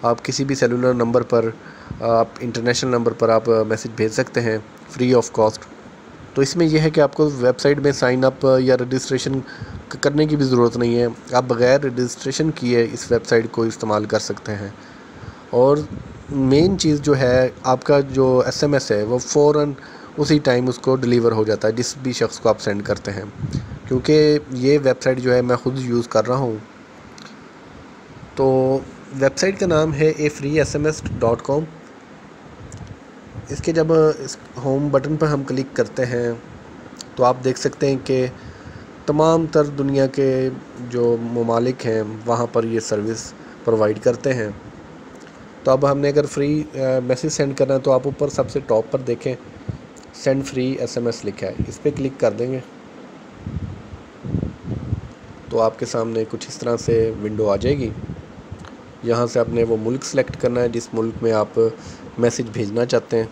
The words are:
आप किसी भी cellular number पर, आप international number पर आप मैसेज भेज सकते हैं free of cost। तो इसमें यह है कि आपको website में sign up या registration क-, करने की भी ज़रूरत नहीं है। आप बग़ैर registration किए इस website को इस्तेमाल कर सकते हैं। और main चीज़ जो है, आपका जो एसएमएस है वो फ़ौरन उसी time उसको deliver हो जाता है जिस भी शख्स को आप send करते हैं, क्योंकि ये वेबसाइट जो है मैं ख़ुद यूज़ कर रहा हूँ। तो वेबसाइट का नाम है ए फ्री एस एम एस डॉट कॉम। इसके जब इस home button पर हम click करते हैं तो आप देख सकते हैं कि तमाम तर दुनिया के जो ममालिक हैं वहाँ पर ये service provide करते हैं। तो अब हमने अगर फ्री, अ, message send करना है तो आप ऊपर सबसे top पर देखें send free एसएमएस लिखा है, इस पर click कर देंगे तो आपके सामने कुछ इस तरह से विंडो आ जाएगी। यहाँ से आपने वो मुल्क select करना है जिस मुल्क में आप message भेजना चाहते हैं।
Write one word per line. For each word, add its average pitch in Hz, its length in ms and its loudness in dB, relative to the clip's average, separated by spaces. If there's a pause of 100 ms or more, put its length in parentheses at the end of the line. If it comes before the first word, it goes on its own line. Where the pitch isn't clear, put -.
आप 117 160 2
किसी 135 240 -4
भी 139 100 -2
cellular 123 400 2
number 120 280 2
पर, 113 340 0 (460)
आप 113 400 2
international 120 480 -2
number 117 220 2
पर 113 180 2
आप 113 180 4
मैसेज 110 440 0
भेज 110 200 -2
सकते 123 280 -2
हैं 110 240 -2 (280)
free 123 300 4
of - 180 -8
cost। 110 200 2 (760)
तो 139 60 4
इसमें 165 240 2
यह 156 160 4
है 160 80 4
कि 156 100 2
आपको 147 260 4
website 131 520 2
में 139 140 2
sign 127 300 2
up 131 220 2
या 131 300 6
registration 131 680 -2
क-, - 560 -14
करने 147 300 2
की 151 100 0
भी 143 80 2
ज़रूरत 120 320 4
नहीं 120 180 2
है। 120 200 2 (200)
आप 123 100 4
बग़ैर 123 360 4
registration 135 680 -2
किए 120 340 2
इस 104 280 -4
website 113 380 2
को 113 160 0
इस्तेमाल 107 400 -2
कर 107 120 0
सकते 107 340 -6
हैं। 101 220 -8 (800)
और 139 340 4 (420)
main 143 460 4
चीज़ 151 260 2
जो 143 120 4
है, 127 400 2 (120)
आपका 131 340 4
जो 131 420 2
एसएमएस 139 500 0
है 104 120 2
वो 123 140 0
फ़ौरन 147 580 2 (420)
उसी 147 200 2
time 127 300 2
उसको 131 280 0
deliver 120 360 4
हो 110 120 2
जाता 107 240 0
है 113 80 0
जिस 123 220 -4
भी 131 140 -4
शख्स - 260 -2
को 113 100 0
आप 107 80 4
send 101 260 -4
करते 101 280 -4
हैं, 101 220 -10 (560)
क्योंकि 151 520 4 (120)
ये 131 260 2
वेबसाइट 131 400 0
जो 127 140 2
है 123 100 4
मैं 123 140 2
ख़ुद 131 220 -4
यूज़ 120 300 -2
कर 107 160 2
रहा 123 140 0
हूँ। 117 200 -4 (1800)
तो 135 100 2 (680)
वेबसाइट 135 440 0
का 196 80 0
नाम 156 260 2
है 156 180 2
ए 151 180 -2
फ्री 147 300 -2
एस 143 180 0
एम 147 100 0
एस 156 160 -2 (180)
डॉट 117 200 2
कॉम। 151 260 -2 (1800)
इसके 143 220 -4
जब 160 480 4
इस 131 180 -10 (260)
home 139 260 0
button 139 260 2
पर 156 100 2
हम 139 180 0
click 135 280 -4
करते 127 300 -2
हैं 120 400 -2 (720)
तो 131 60 2
आप 127 140 4
देख 131 200 -2
सकते 139 320 -2
हैं 135 100 0
कि 127 320 0 (800)
तमाम 160 380 4
तर 151 200 2
दुनिया 139 400 0
के 131 440 0 (380)
जो 120 300 2
ममालिक 117 640 0
हैं 110 440 -4
वहाँ 117 200 0
पर 113 180 0
ये 113 160 -2
service 107 500 -4 (340)
provide 107 340 2
करते 123 320 0
हैं। 110 300 -4 (1040)
तो 131 60 4
अब 135 140 4
हमने 143 240 2
अगर 143 180 2
फ्री, 147 360 0
अ, 151 40 -8 (360)
message 127 300 -2
send 139 240 -2
करना 135 180 2
है 135 60 0
तो 139 100 0
आप 131 160 4
ऊपर 143 220 -2
सबसे - 320 -2
top 113 320 0
पर 131 80 -2
देखें 123 340 -4 (880)
send 135 200 2
free 131 360 -2
एसएमएस 120 440 -4
लिखा 98 220 -6
है, 92 100 -6 (120)
इस - 100 -14
पर 147 120 0
click 135 300 -6
कर - 120 2
देंगे 127 300 -4 (3000)
तो 120 80 -2
आपके 110 280 0
सामने 113 380 -4
कुछ - 240 -10
इस - 120 -14
तरह 120 160 -2
से 113 340 2
विंडो 107 360 -4
आ 101 100 2
जाएगी। 120 360 -2 (1120)
यहाँ 117 220 2
से 120 140 0
आपने 117 220 0
वो 113 140 2
मुल्क 117 280 -4
select - 320 -2
करना 123 240 -2
है 120 120 0
जिस 117 220 -6
मुल्क 113 280 -2
में 113 100 2
आप 110 400 2 (460)
message 117 300 0
भेजना 110 360 -2
चाहते 120 320 0
हैं। 113 160 0